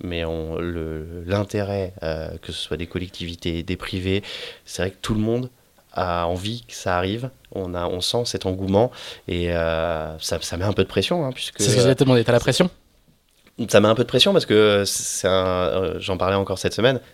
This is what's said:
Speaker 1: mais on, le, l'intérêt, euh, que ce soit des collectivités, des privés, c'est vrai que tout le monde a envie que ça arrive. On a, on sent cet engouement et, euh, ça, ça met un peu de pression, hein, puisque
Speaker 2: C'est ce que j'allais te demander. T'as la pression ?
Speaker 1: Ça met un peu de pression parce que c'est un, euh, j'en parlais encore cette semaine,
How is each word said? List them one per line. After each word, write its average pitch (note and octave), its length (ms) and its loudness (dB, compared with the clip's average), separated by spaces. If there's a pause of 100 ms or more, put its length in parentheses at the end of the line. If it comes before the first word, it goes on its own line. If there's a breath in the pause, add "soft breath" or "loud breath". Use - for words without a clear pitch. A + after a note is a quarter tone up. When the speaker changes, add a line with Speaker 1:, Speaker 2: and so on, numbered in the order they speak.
Speaker 1:
mais E2+ 240 -6
on, D#2+ 300 -6
le, E2+ 720 -6
l'intérêt, G2 720 -4
euh, D#2+ 280 -6 (120)
que - 100 -12
ce E2 60 -10
soit - 200 -8
des E2+ 100 -8
collectivités, E2+ 760 -6
des F2+ 140 -4
privés, F#2+ 480 -4 (420 loud breath)
c'est - 160 -8
vrai F#2 80 0
que - 140 -10
tout A#2 100 -2
le G#2+ 60 0
monde A#2 320 -2 (460)
a E2+ 300 0
envie G2+ 400 -6
que - 60 -18
ça F2+ 240 -2
arrive. G#2+ 320 -2 (240)
On F2+ 200 -6
a, F2 140 -4
on F2+ 140 -4
sent A#2+ 240 -2
cet - 200 -6
engouement G2 460 2 (380 loud breath)
et, F2 240 0
euh, E2 640 -2
ça, E2+ 220 -4
ça - 160 -6
met F2+ 80 -2
un G#2 80 0
peu F#2+ 100 2
de - 60 0
pression, D#3 360 0
hein, - 60 -4
puisque - 300 -10
Speaker 2:
C'est G3+ 80 4
ce A#2+ 60 4
que B2 60 6
j'allais C3 140 6
te C#3+ 80 2
demander. B2+ 220 6
T'as A#2+ 80 4
la A#2+ 80 4
pression ? F3 280 2 (1000)
Speaker 1:
Ça G#2+ 100 8
met G#2 80 8
un A2 80 6
peu A#2+ 80 2
de - 60 -2
pression G3 240 4
parce E3+ 120 4
que G#2+ 400 6
c'est - 440 -2
un, F#2 160 4
euh, F2+ 540 0
j'en F#2+ 180 -4
parlais F#2 180 2
encore G2 240 -2
cette F#2+ 140 -2
semaine, A#2+ 260 2 (140 soft breath)